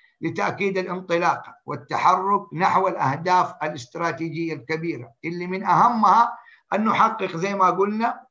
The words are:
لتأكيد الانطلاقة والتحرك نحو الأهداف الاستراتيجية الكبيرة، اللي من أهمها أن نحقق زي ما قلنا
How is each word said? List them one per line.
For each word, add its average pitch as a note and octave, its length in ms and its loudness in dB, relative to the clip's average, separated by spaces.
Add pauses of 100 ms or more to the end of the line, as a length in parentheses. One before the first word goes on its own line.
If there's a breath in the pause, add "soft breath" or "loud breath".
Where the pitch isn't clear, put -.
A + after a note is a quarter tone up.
(220 soft breath)
لتأكيد F#3+ 560 -2
الانطلاقة F3+ 800 -2 (100)
والتحرك F#3 880 0
نحو F#3 340 2
الأهداف E3+ 680 0 (100)
الاستراتيجية D#3+ 880 -6
الكبيرة، D#3 600 -8 (120)
اللي F3 220 -6
من F#3+ 160 -6
أهمها G#3+ 720 4 (360 loud breath)
أن G#3 120 0
نحقق G#3 520 2
زي G3 180 -2
ما F#3 140 4
قلنا G#3 600 -2